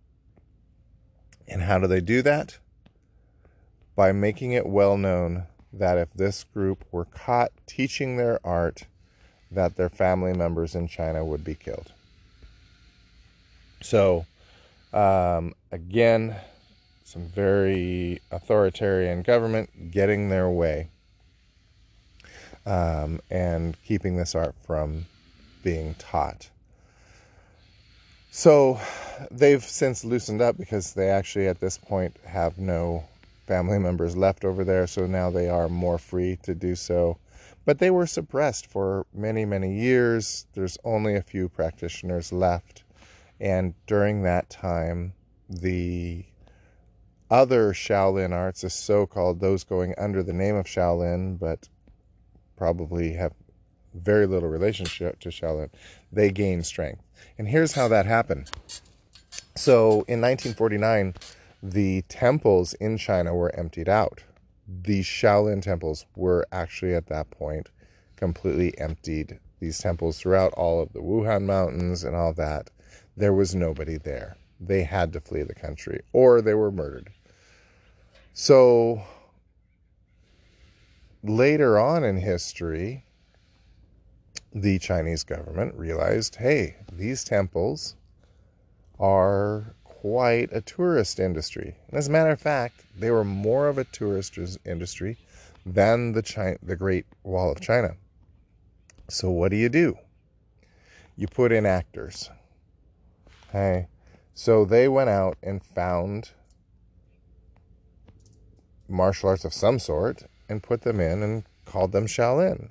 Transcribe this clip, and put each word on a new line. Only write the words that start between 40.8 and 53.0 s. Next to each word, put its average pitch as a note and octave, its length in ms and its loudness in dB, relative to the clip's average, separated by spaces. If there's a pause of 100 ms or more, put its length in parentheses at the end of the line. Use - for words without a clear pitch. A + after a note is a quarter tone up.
only G#2+ 320 -2
a G2 60 -2
few F#2 280 -6
practitioners E2+ 840 -6
left, F2+ 500 -2 (560)
and F#2 360 -2 (100)
during G#2 380 0
that F2+ 260 0
time, F2 640 -4 (340)
the F2 800 -6 (1080)
other A#2+ 420 6
Shaolin F#2+ 600 0
arts, F#2 280 -4
the F#2 80 -8
so-called, F#2+ 720 0
those F#2+ 240 0
going F2+ 340 -4
under G2 240 -2
the F2+ 100 -4
name F#2+ 240 0
of F#2+ 120 -4
Shaolin, F2 720 0
but E2 280 -6 (880)
probably E2+ 580 -2